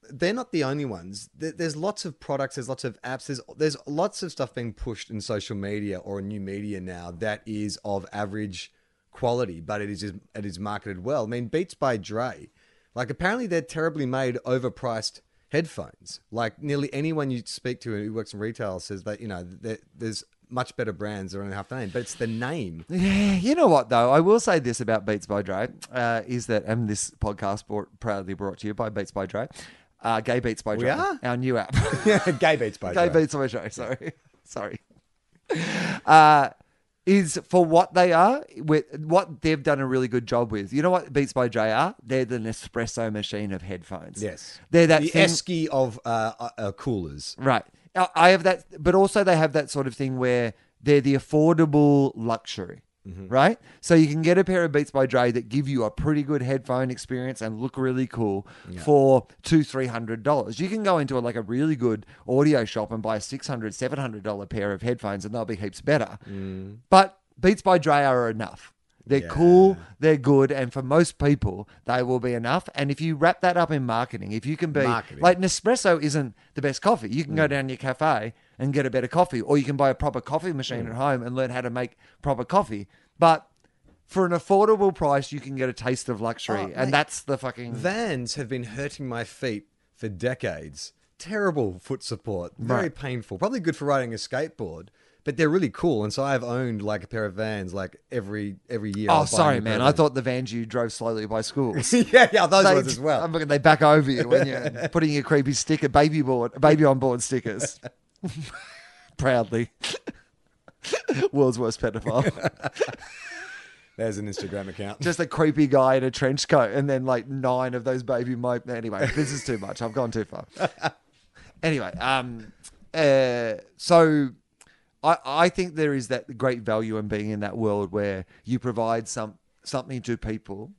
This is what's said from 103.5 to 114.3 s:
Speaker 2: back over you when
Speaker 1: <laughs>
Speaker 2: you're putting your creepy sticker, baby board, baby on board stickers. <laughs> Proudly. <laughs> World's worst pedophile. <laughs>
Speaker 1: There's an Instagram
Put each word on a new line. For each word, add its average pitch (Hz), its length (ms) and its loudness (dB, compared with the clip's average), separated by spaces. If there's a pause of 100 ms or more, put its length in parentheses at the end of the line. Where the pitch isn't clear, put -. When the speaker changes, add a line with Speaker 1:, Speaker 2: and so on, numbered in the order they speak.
Speaker 2:
back 151 240 6
over 151 300 8
you 117 180 0
when - 180 6
Speaker 1:
<laughs> - 0 -
Speaker 2:
you're 127 220 -4 (200)
putting 160 220 2
your 147 120 0
creepy 143 300 2
sticker, 151 360 0
baby 151 320 4
board, 123 300 0 (100)
baby 151 240 6
on 135 140 6
board 123 240 0
stickers. 120 560 -4 (420)
<laughs> 185 80 -6 (880)
Proudly. 120 580 0
<laughs> - 1600 -6
World's 131 260 2
worst 113 240 -4
pedophile. 113 440 -2
<laughs> - 1700 -8
Speaker 1:
There's 110 200 -4
an 104 100 -8
Instagram 98 400 -8